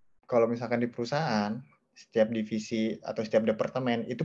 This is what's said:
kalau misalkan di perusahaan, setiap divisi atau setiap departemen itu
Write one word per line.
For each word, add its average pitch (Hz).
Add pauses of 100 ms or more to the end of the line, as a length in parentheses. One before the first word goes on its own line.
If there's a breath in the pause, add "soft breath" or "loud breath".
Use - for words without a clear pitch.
(260)
kalau 117
misalkan 120
di 117
perusahaan, 117 (400 soft breath)
setiap 110
divisi 110
atau 107
setiap 110
departemen 117
itu 120